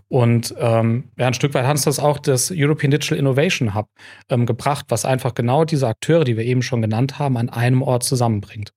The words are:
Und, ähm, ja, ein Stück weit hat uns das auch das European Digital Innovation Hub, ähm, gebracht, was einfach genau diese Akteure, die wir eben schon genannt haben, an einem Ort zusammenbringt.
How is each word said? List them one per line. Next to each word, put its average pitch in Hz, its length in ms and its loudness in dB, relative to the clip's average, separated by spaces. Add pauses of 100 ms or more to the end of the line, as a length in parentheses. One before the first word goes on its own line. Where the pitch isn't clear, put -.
Und, 117 500 2
ähm, 113 600 0
ja, 127 100 0
ein 123 80 0
Stück 139 180 -2
weit 131 120 0
hat 139 60 2
uns 143 120 0
das 143 160 0
auch 147 200 2
das 135 360 0
European 147 360 0
Digital 147 260 0
Innovation 135 580 0
Hub, 107 120 -4 (420)
ähm, 120 160 2
gebracht, 135 440 -2
was 117 160 -2
einfach 127 300 -2
genau 127 280 2
diese 143 240 0
Akteure, 156 360 2
die 117 140 0
wir 113 80 -4
eben 127 180 0
schon 120 180 -2
genannt 113 380 -2
haben, 135 180 0
an 117 120 -2
einem 127 320 2
Ort 127 220 0
zusammenbringt. 110 720 -2